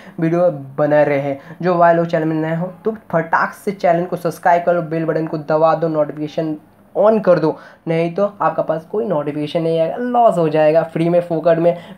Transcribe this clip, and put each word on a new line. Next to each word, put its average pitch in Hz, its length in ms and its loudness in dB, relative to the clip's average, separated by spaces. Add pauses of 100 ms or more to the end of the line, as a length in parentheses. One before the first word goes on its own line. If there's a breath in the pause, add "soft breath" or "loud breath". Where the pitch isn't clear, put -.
(200 loud breath)
वीडियो 170 320 2 (260)
बना 151 260 4
रहे। 143 320 -2 (260 loud breath)
जो 175 140 0
भाई 170 180 6
लोग 170 120 2
channel 165 200 0
में 160 100 0
नए 160 200 -2
हो 185 160 -4 (140)
तो 220 100 -2 (160)
फटाक 170 420 0
से - 180 -8
channel 175 340 0
को 180 100 -6
subscribe 170 480 0
कर 175 100 2
लो, 175 80 0
bell 160 240 -4
button 160 220 -2
को 156 100 -8
दबा 156 380 2
दो, 160 120 0
notification 151 680 -4 (420)
on 208 280 4
कर 175 140 4
दो, 156 180 0 (300 loud breath)
नहीं 165 260 -2
तो 202 280 -2
आपका 156 220 0
पास 160 220 -4
कोई 214 200 -4
notification 151 560 -4
नहीं 165 180 0
आएगा, 160 160 -2
लॉस 240 420 2
हो 165 120 2
जाएगा। 156 340 4
Free 165 260 -2
में 175 120 2
फोकट 165 360 0
में 170 200 2 (200 loud breath)